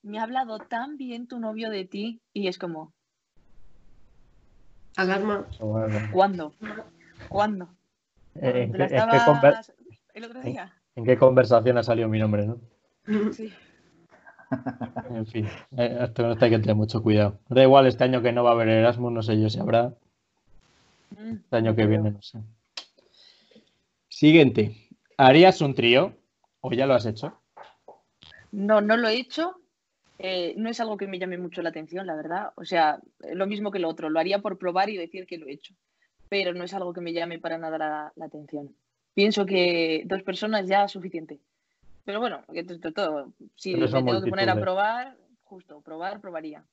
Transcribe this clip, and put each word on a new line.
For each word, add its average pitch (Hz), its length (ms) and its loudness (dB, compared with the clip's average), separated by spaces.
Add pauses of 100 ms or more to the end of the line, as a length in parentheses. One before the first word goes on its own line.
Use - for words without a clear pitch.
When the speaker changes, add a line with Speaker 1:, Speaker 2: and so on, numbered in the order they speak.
Speaker 1:
"Me 208 160 -12
ha 220 60 -4
hablado 233 340 -6
tan 254 380 -10
bien 247 320 -12
tu 247 100 -12
novio 220 320 -8
de 196 140 -6
ti", 214 360 -10 (120)
y 202 160 -4
es 180 100 -6
como 160 340 -12 (2000)
Speaker 2:
Alarma. 202 500 -2 (140)
Speaker 3:
Bueno. 107 500 -4
Speaker 1:
"¿Cuándo? 185 440 0 (720)
¿Cuándo? 196 400 -2 (640)
Speaker 3:
Eh, 123 300 0
¿en 113 80 -4
Speaker 1:
¿Te - 60 -6
la 135 100 0
Speaker 3:
qué, 139 80 -2
en 127 120 4
qué 135 100 6
conver-, 143 380 6
Speaker 1:
estabas - 160 -16 (420)
el 220 100 -14
otro 233 160 -18
Speaker 3:
en, 127 120 -8
Speaker 1:
día?". 185 200 -12 (240)
Speaker 3:
en 117 80 -10
qué 127 120 4
conversación 120 640 6
ha 113 40 0
salido 113 260 0
mi 110 100 0
nombre, 104 280 0
no? 117 120 -8 (480)
Speaker 2:
Mm. 214 260 -2
Speaker 1:
Sí. 220 200 -14 (1600)
Speaker 3:
En 110 160 -6
fin, 110 200 -6 (300)
eh, 120 260 -2
esto, 117 280 -2
esto 117 140 4
hay 117 60 6
que 113 80 4
tener 107 180 2
mucho 110 260 -2
cuidado. 104 360 2 (100)
Da 131 140 6
igual 135 240 10
este 127 180 2
año 127 180 0
que 120 100 2
no 120 120 0
va 120 60 6
a - 40 6
haber 113 140 2
Erasmus, 117 440 4
no 113 100 -4
sé 110 180 0
yo 110 100 2
si 107 80 -6
habrá. 117 340 0 (1160)
Speaker 1:
Mm, 220 240 -12 (100)
Speaker 3:
Este - 120 -6
año 113 140 2
Speaker 1:
no 110 60 0
Speaker 3:
que 110 100 2
Speaker 1:
creo. - 20 2
Speaker 3:
viene, 107 240 0
no 104 100 -14
sé. - 160 -20 (1700)
Siguiente. 131 680 6 (400)
¿Harías 160 440 8
un 139 140 0
trío 123 380 4 (480)
o - 120 -6
ya 127 140 0
lo 135 80 4
has 113 120 2
hecho? 110 320 -8 (1120)
Speaker 1:
No, 208 280 2
no 208 160 2
lo 233 120 0
he 220 100 0
hecho. 330 420 -6 (580)
Eh, 185 380 -6
no 220 140 -6
es 233 100 -10
algo 220 160 -4
que 196 100 -8
me 190 120 -10
llame 185 200 -8
mucho 175 240 -10
la 165 60 -4
atención, 160 380 -10
la 160 100 -8
verdad. 165 400 -8
O 175 80 -16
sea, 160 360 0 (340)
lo 190 120 -4
mismo 208 240 -6
que 196 80 -6
lo 165 100 -2
otro. 160 220 -8
Lo 160 100 0
haría 196 200 -2
por 202 180 -8
probar 185 320 -2
y 208 60 -8
decir 180 300 -12
que 170 120 -14
lo 151 80 -18
he 135 60 -14
hecho. - 220 -20 (540)
Pero 190 260 -2
no 175 100 -8
es 180 100 -12
algo 180 180 -6
que 175 80 -10
me 170 120 -8
llame 170 260 -6
para 165 200 -8
nada 160 200 -8
la, 151 380 -6
la 160 80 -14
atención. 147 500 -14 (400)
Pienso 202 320 2
que 175 600 0
dos 190 160 -6
personas 202 440 -6
ya 196 180 2
es 202 80 -6
suficiente. 170 480 -14 (640)
Pero 208 160 -6
bueno, 208 220 -6 (100)
que 170 120 -8
to-, 175 140 -14
to-, 165 140 -10
todo, 156 400 -6 (240)
si 190 160 -8
Speaker 3:
Pero - 140 0
Speaker 1:
me 110 40 0
Speaker 3:
son 131 140 0
Speaker 1:
tengo 120 180 0
que 180 80 -2
poner 190 180 0
a 185 40 2
Speaker 3:
multitudes. 107 100 0
Speaker 1:
probar, 220 540 -2 (280)
justo, 165 360 -20
probar, 175 400 -12
probaría. 160 520 -14